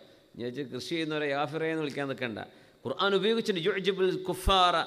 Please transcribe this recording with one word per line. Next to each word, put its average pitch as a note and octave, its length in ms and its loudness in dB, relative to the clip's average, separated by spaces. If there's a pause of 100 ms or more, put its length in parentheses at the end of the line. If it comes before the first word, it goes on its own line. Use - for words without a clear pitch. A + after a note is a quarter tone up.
(380)
ഞാൻ A#2 120 -6
വിചാരിച്ചു B2 240 -8
കൃഷി B2 200 -8
ചെയ്യുന്നവരെ D3+ 320 -2 (100)
യാഫിറേ D3+ 360 -2
എന്ന് D#3+ 120 -2
വിളിക്കാൻ C#3+ 260 -4
നിൽക്കണ്ട. A2+ 280 -6 (460)
ഖുർആൻ F3+ 340 0
ഉപയോഗിച്ചിട്ടുണ്ട്. A3 500 2
"യുഅ്ജിബുൽ F#3 440 2 (160)
കുഫാറ F3+ 460 4 (120)